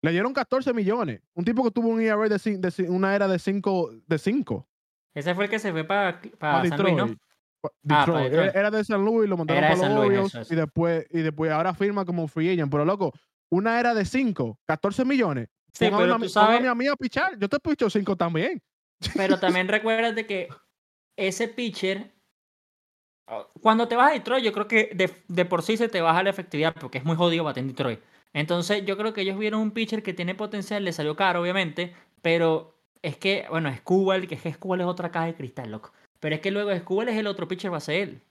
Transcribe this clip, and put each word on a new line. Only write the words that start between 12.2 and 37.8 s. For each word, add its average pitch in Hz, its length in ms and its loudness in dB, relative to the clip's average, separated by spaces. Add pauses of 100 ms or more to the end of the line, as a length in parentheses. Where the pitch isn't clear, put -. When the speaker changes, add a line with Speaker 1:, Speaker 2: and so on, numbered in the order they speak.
Speaker 1:
free 165 260 0
agent. 151 180 0
Pero, 147 140 2
loco, 185 280 0 (360)
una 220 300 2
era 240 140 2
de 208 120 0
cinco, 170 600 -2
catorce 202 400 -2
millones. 190 420 0 (260)
Speaker 2:
Sí, - 120 0
Speaker 1:
Pongan 208 160 4
Speaker 2:
pero 262 120 4
Speaker 1:
a 233 40 2
Speaker 2:
tú 226 60 -2
Speaker 1:
mi, 190 40 -4
pongan 208 260 6
Speaker 2:
sabes 240 140 4
Speaker 1:
a 247 80 2
mí 247 120 0
a 285 80 0
pichar. 269 440 -2
Yo 196 100 -2
te 285 100 0
picho 285 300 0
cinco 196 260 0
también. 175 460 0 (540)
Speaker 2:
Pero 190 240 4
Speaker 1:
<laughs> - 0 -
Speaker 2:
también 185 280 2
recuérdate 220 580 0
que 196 240 -6 (680)
ese 190 320 -2
pitcher, 196 680 -4 (1500)
cuando 226 260 4
te 233 80 -2
vas 262 160 6
a - 20 0
Detroit, 254 300 -2
yo 214 100 0
creo 214 140 -4
que 220 280 2
de, 180 160 2 (160)
de 180 180 0
por 175 160 -2
sí 220 160 0
se 226 120 0
te 190 120 -2
baja 165 220 4
la 196 60 2
efectividad 165 500 -2
porque 135 180 -10
es 127 80 -8
muy 160 100 0
jodido 170 280 2
batear 131 200 -4
en 135 60 -6
Detroit. 127 300 -4 (340)
Entonces, 175 520 -2
yo 196 120 -4
creo 214 160 -4
que 214 80 -6
ellos 190 160 -2
vieron 214 240 -2
un 214 100 -2
pitcher 220 320 -4
que 185 100 -6
tiene 180 220 -6
potencial, 208 500 -6
le 170 80 -2
salió 151 220 -4
caro, 180 260 2
obviamente, 175 520 -2 (280)
pero 165 540 2 (260)
es 156 160 -6
que, 196 320 -2
bueno, 160 200 -2
Escobar, 185 580 0
que 160 80 -8
es - 60 -14
que 170 80 -6
Escobar 185 320 -6
es 175 60 -2
otra 175 240 -6
caja 165 160 -2
de 165 80 -6
cristal, 127 360 -12
loco. 107 200 -16 (280)
Pero 151 160 -4
es 156 60 -8
que 196 100 -2
luego 202 200 -2
Escobar 190 380 -2
es 220 80 -2
el 214 100 -2
otro 190 200 -6
pitcher, 185 240 -6
va 165 60 -4
a 147 40 -6